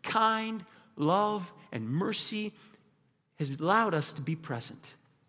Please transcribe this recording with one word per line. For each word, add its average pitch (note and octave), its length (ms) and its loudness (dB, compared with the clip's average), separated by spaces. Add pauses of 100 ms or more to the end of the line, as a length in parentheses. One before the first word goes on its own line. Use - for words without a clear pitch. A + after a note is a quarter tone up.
kind A3 600 2 (320)
love F#3+ 560 2 (200)
and A2+ 180 -4
mercy G#3 640 -2 (840)
has C#3+ 100 -2
allowed F3+ 440 2
us D3+ 200 0
to D3 80 -8
be D#3 140 -2
present. - 580 -8 (360)